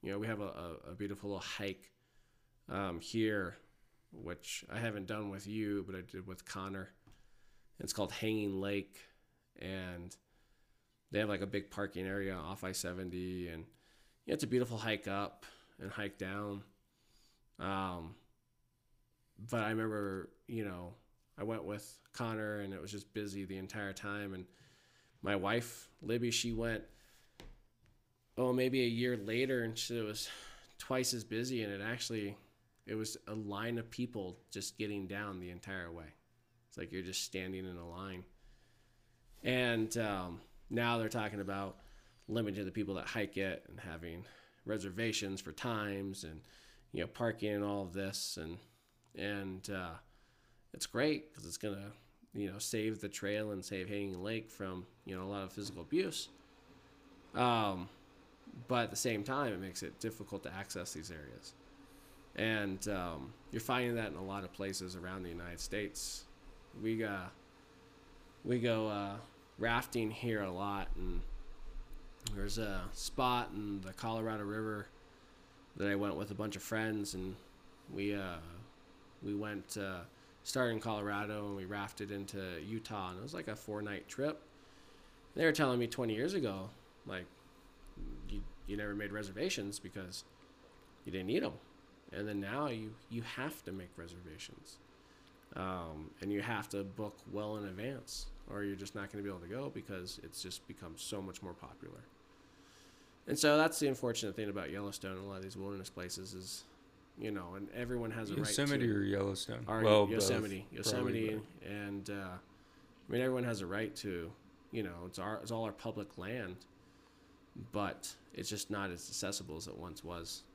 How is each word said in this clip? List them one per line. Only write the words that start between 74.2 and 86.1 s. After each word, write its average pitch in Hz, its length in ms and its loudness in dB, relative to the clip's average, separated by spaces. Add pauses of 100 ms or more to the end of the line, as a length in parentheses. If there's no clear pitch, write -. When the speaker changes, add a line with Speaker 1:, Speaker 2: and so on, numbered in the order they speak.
Speaker 1:
River 107 420 -2 (880)
that 101 120 4
I 101 80 6
went 98 180 4
with 98 160 0
a 101 40 -2
bunch 104 200 -2
of 95 80 -6
friends, 110 520 2
and 92 200 -2 (580)
we, 101 220 2
uh, 92 240 -2 (840)
we 104 120 0
went, 104 420 -2
uh, 95 260 -4 (420)
started 123 300 4
in 107 60 0
Colorado, 104 680 0
and 101 80 -2
we 95 80 -4
rafted 101 480 -2
into 95 500 -2
Utah, 104 480 -2
and 90 80 -6
it 98 40 -6
was, 139 120 -6
like, 175 140 -4
a 107 80 -2
four-night 104 520 -4
trip. 147 320 0 (920)
They 156 100 6
were 165 60 10
telling 139 300 6
me 120 80 4
twenty 117 260 2